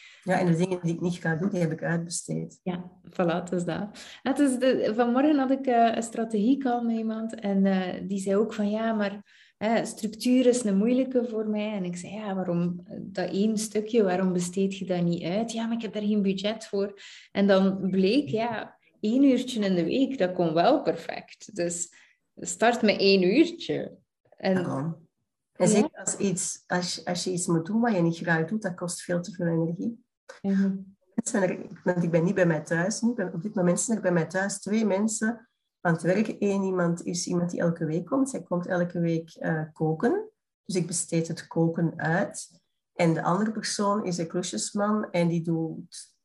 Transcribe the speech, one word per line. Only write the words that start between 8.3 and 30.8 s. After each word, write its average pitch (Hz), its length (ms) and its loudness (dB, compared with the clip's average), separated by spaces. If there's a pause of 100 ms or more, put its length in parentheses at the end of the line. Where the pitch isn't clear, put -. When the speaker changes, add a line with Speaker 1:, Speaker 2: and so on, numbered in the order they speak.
Speaker 2:
ook 226 180 2
van, 208 160 -2
"Ja, 226 220 -2
maar, 202 520 -4 (120)
hè, 214 280 0
structuur 247 600 2
is 240 180 4
een 202 120 2
moeilijke 247 520 2
voor 220 200 -4
mij." 214 240 -2
En 196 120 -4
ik 180 120 -6
zei, - 160 -12
"Ja, 208 220 -6
waarom, 175 520 -2 (140)
dat 185 300 -6
één 208 280 2
stukje, 214 440 0
waarom 185 300 2
besteed 196 440 -2
je 190 80 -8
dat 175 180 -2
niet 175 200 0
uit?" 214 300 -2
"Ja, 226 140 -4
maar 233 100 -4
ik 226 60 -6
heb 214 100 -8
daar 208 100 -6
geen 208 200 2
budget 196 440 -2
voor." 202 340 -4 (320)
En 202 140 4
dan 190 440 4
bleek, 190 380 2
ja, 220 500 -4 (220)
één 233 220 2
uurtje 254 420 4
in 190 100 2
de 170 100 4
week, - 340 0
dat 180 140 2
kon 165 220 0
wel 226 280 6
perfect. - 720 -8
Dus 175 480 -6 (340)
start 233 440 0
met 208 180 4
één 196 220 6
uurtje. 180 720 2 (400)
En 190 240 0
Speaker 1:
Ja. 143 360 -4 (560)
En - 160 2
Speaker 2:
Ja. 220 60 6
Speaker 1:
zeker 247 240 2
als - 180 -6
iets, - 500 -4
als, 180 380 -4
als 175 200 -4
je 185 80 -2
iets 175 140 -2
moet 165 200 2
doen 214 140 0
wat 233 140 2
je 175 80 2
niet 165 140 2
graag 165 320 0
doet, 214 140 -4
dat 180 120 -4
kost - 280 -8
veel 175 180 -2
te 175 120 -10
veel 175 140 -4
energie. 165 580 -2 (380)
Speaker 2:
Mhm. 196 320 2 (400)